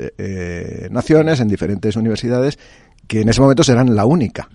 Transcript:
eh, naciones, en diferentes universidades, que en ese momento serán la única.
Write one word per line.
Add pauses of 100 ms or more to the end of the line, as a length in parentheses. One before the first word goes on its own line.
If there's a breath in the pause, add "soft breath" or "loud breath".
(180)
eh,
naciones,
en
diferentes
universidades, (480 soft breath)
que
en
ese
momento
serán
la
única.